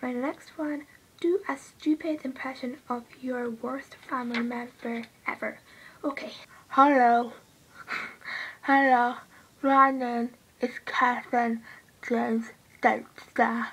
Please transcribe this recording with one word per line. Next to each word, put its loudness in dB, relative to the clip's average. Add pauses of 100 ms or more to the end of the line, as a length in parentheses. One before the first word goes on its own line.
Right, -6
the -4
next -8
one, -6 (320)
do 2
a -6
stupid -4
impression -8 (120)
of -4 (180)
your -4
worst -8 (140)
family -4
member -6 (240)
ever. -6 (440)
Okay. -6 (380)
Hello. 4 (540)
<laughs> -12
Hello. 4 (440)
My 6
name -2 (280)
is -2 (160)
Catherine 0 (460)
James -2 (340)
Dexter. -2